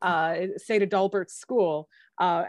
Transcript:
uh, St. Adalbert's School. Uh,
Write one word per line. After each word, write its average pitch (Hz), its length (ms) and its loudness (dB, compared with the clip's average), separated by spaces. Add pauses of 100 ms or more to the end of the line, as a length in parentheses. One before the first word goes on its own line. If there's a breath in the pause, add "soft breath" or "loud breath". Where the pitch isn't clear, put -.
uh, 165 340 0 (220)
St. 214 260 0
Adalbert's 190 520 0
School. 165 520 0 (320 soft breath)
Uh, 175 300 2